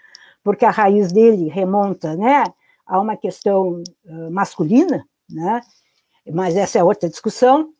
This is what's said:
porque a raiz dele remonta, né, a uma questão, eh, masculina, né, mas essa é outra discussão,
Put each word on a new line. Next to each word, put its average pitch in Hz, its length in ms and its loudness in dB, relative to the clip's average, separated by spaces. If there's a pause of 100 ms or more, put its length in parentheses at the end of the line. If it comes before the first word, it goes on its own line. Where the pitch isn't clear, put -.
(420)
porque 202 220 0
a 220 60 4
raiz 202 420 2
dele 208 360 4
remonta, 185 680 -4
né, 247 260 2 (420)
a 190 160 -2
uma 214 160 -4
questão, 190 640 -2 (240)
eh, 165 260 -14
masculina, 196 760 0 (240)
né, 175 300 -4 (720)
mas 175 240 -2
essa 202 240 0
é - 20 2
outra 180 260 0
discussão, 262 720 0